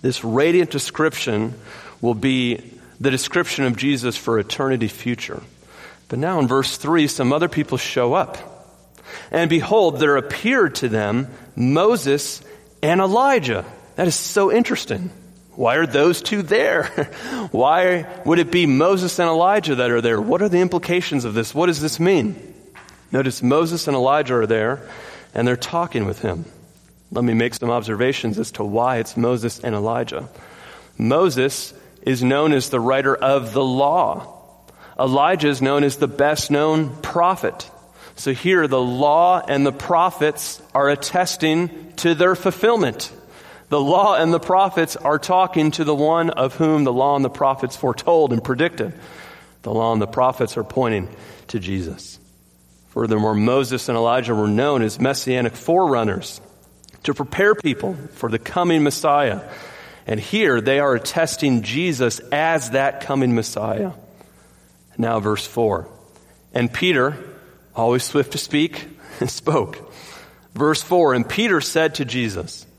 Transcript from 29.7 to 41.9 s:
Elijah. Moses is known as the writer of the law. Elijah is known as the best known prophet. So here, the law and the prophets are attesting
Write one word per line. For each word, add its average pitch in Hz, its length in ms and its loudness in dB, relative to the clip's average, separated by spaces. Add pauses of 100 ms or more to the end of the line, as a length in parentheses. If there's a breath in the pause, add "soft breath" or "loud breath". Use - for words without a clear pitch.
Elijah. 113 520 -4 (680 loud breath)
Moses 135 760 0 (280 loud breath)
is 127 220 0
known 143 300 4
as 131 160 0
the 127 100 0
writer 131 360 2
of 131 380 0
the 139 100 2
law. 135 640 0 (720 loud breath)
Elijah 147 500 2
is 131 120 -2
known 143 220 2
as 139 140 0
the 135 100 0
best 143 420 0
known 151 480 2
prophet. - 720 -2 (460 loud breath)
So - 180 -2
here, 170 340 2
the 131 140 2
law 147 640 4
and 139 180 2
the 139 60 2
prophets 165 880 0 (120)
are 139 160 2
attesting 160 1080 -2